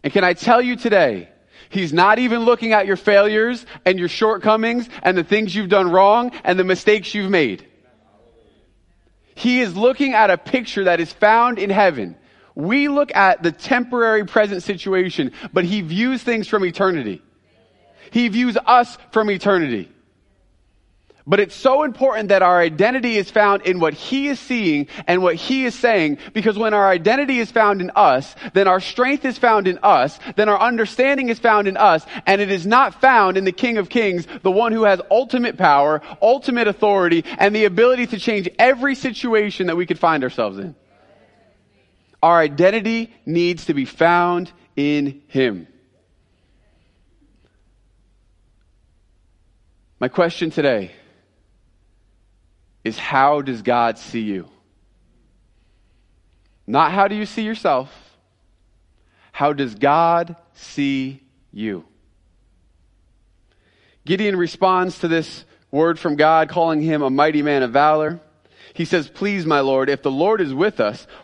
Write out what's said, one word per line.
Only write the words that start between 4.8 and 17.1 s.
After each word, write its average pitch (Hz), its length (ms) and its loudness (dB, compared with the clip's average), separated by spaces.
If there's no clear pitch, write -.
and 185 160 2
the 170 60 0
things 202 320 -2
you've 202 140 -4
done 185 200 2
wrong 208 420 4
and 185 160 0
the 185 40 0
mistakes 185 520 0
you've 196 160 -4
made. 139 340 -2
He 247 280 -2
is 185 140 -4
looking 254 380 0
at 214 160 4
a 180 80 2
picture 226 460 -4
that 175 160 2
is 160 120 -6
found 226 460 2
in 196 140 -4
heaven. 156 440 0
We 262 360 -2
look 285 260 -2
at 190 260 4
the 165 100 0
temporary 240 720 -2
present 202 380 0
situation, 185 680 -4
but 180 140 0
he 202 160 -4
views 220 400 -4
things 226 260 -4
from 202 160 -2
eternity. 165 600 -4